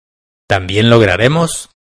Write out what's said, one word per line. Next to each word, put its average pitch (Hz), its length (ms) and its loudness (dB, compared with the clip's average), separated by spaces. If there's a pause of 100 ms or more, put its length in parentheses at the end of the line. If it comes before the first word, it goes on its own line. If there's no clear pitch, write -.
(480)
También 98 400 0
lograremos 117 800 0 (160)